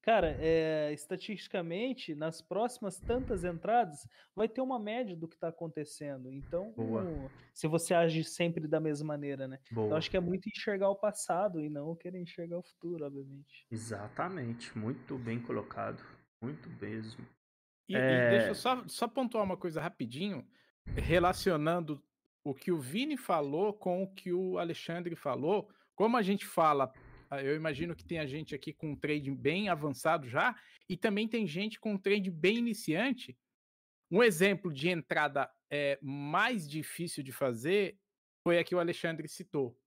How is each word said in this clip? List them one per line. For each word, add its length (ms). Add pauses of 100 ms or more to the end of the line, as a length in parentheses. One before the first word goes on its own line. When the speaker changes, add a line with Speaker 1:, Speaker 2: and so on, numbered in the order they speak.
Speaker 1:
Cara, 360
é, 540
estatisticamente, 1200
nas 260
próximas 560
tantas 460
entradas, 640 (260)
vai 140
ter 140
uma 180
média 380
do 100
que 100
tá 120
acontecendo. 840
Então, 460
Speaker 2:
Boa. 260
Speaker 1:
um, 260 (240)
se 140
você 260
age 300
sempre 460
da 100
mesma 280
maneira, 420
né? 100 (100)
Então, 180
Speaker 2:
Boa. 100
Speaker 1:
acho 120
que 60
é 60
muito 260
enxergar 420
o 60
passado 640
e 100
não 240
querer 280
enxergar 360
o 60
futuro, 420
obviamente. 640
Speaker 2:
Exatamente. 1080
Muito 400
bem 240
colocado. 600 (400)
Muito 280 (100)
mesmo. 460 (640)
Speaker 3:
E, 40
e 40
Speaker 2:
É. 320
Speaker 3:
deixa 200
eu 60
só, 320
só 220
pontuar 340
uma 140
coisa 240
rapidinho, 680 (540)
relacionando 1000 (420)
o 100
que 180
o 80
Vini 380
falou 560
com 300
o 100
que 180
o 260
Alexandre 580
falou. 540 (260)
Como 220
a 40
gente 240
fala, 460 (380)
ah, 140
eu 120
imagino 400
que 100
tenha 220
gente 280
aqui 180
com 180
um 40
trade 360
bem 380
avançado 580
já, 280 (320)
e 80
também 320
tem 200
gente 320
com 140
um 40
trade 340
bem 260
iniciante. 800 (760)
Um 120
exemplo 480
de 180
entrada, 600 (200)
é, 320
mais 680
difícil 540
de 100
fazer 640 (480)
foi 140
a 40
que 120
o 40
Alexandre 480
citou 600